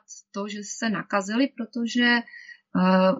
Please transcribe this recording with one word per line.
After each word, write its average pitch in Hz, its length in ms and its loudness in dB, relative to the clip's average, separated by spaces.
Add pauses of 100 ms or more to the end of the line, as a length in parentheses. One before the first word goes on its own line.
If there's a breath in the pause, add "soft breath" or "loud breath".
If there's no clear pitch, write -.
(340)
to, 202 140 -8
že 208 140 -12
se 226 280 -6
nakazili, 202 680 -2
protože, 233 480 -2
eh, 190 1160 2